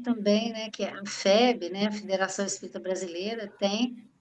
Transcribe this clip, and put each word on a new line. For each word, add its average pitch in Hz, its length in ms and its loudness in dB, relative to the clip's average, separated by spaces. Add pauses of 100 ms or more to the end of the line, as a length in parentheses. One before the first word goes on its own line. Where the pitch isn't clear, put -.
também, 220 500 2
né, 220 160 -8
que 214 140 -6
a 196 240 -6
feb, 208 640 4
né, 196 160 -2
a 214 60 0
Federação 190 520 -2
Espírita 190 360 -8
Brasileira, 185 760 -6
tem 208 480 0 (160)